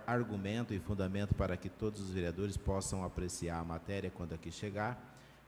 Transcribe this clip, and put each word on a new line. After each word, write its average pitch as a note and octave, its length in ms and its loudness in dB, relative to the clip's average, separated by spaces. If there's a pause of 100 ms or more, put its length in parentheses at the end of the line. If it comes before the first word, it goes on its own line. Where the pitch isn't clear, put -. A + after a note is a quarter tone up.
argumento A2+ 680 2
e F#2+ 60 2
fundamento G2 560 2
para F2+ 220 4
que A#2+ 120 -6
todos G#2+ 320 -2
os F#2+ 100 -4
vereadores F#2 440 0
possam F#2+ 480 0
apreciar F2 560 -2
a E2 60 -2
matéria F#2 440 -2
quando E2+ 240 -4
aqui E2 180 -6
chegar, G#2+ 640 -2 (300)